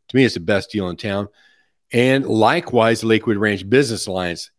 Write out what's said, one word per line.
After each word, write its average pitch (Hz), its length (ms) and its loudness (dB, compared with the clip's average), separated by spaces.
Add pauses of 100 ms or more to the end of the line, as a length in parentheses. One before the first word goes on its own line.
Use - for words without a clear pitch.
To - 80 -2
me, 131 80 6
it's 113 100 2
the - 60 -8
best 95 300 -2
deal 98 180 -4
in 85 80 -8
town. 101 320 -6 (640)
And 131 340 2
likewise, 113 800 2
Lakewood 110 320 2
Ranch 101 320 -2
Business 117 380 0
Alliance. 90 520 -6